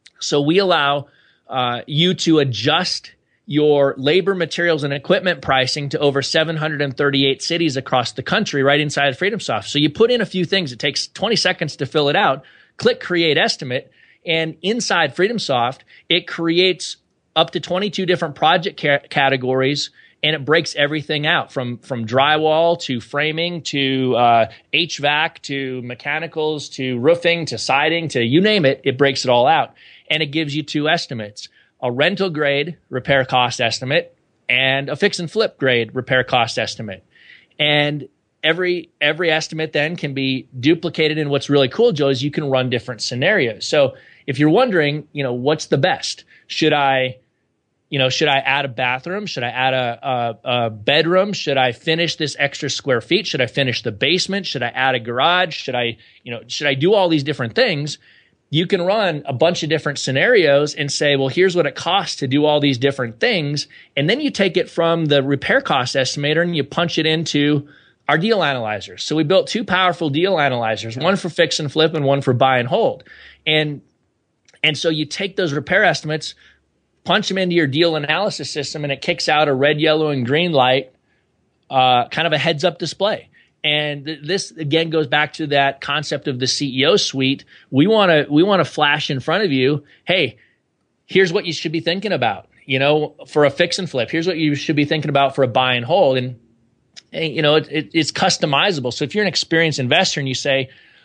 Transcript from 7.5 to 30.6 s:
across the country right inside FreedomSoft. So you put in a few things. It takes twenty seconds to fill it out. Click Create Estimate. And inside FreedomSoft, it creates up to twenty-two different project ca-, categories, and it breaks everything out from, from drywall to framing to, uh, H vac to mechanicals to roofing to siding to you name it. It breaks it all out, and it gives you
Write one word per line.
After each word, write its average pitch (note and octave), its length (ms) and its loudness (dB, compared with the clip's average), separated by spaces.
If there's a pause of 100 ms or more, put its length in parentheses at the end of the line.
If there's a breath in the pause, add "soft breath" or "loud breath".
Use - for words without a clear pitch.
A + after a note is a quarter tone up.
across B2+ 380 -2
the - 100 -8
country F#3 400 0
right C#3 160 4
inside C#3+ 380 -2
FreedomSoft. F3 480 -4
So - 120 -4
you D3 120 2
put A3+ 200 2
in A#3+ 120 0
a G3 40 -4
few F#3 200 -2
things. F3+ 260 -2
It A#2 80 -16
takes - 280 -4
twenty G#3+ 280 -4
seconds F3 400 -2
to C#3 100 -6
fill D3 220 0
it D3 80 2
out. D3+ 300 0 (320 soft breath)
Click B3+ 240 0
Create E3 360 0
Estimate. D3+ 540 -2 (340 soft breath)
And D#3+ 360 -2
inside F#3 560 0
FreedomSoft, C#3+ 600 0 (280 soft breath)
it E3+ 180 0
creates E3+ 680 0 (400)
up D#3+ 160 2
to F3 80 -4
twenty-two F#3+ 460 -4
different E3+ 300 -2
project E3+ 440 0
ca-, C#3+ 300 0
categories, C3+ 800 0 (340 soft breath)
and D#3 140 0
it C#3 80 -8
breaks D#3 320 2
everything D3+ 500 -2
out D#3+ 240 0
from, B2 280 -6
from A#2 280 -8
drywall D#3 760 2
to B2 180 -4
framing D#3 600 -4
to, C3 520 0
uh, A#2 360 4 (200 loud breath)
H D#3+ 280 -2
vac D3 420 -2
to C3 400 -6
mechanicals D3+ 880 -6
to B2+ 280 -4
roofing E3+ 500 2
to A#2 100 -6
siding D#3 500 0
to B2 160 0
you B2+ 160 4
name G3+ 240 4
it. C3+ 220 2
It B2+ 120 0
breaks C#3 280 2
it B2 40 0
all B2 180 4
out, D3 260 2 (360 loud breath)
and D#3 140 0
it D3+ 40 -6
gives C#3+ 280 -4
you D3+ 80 -4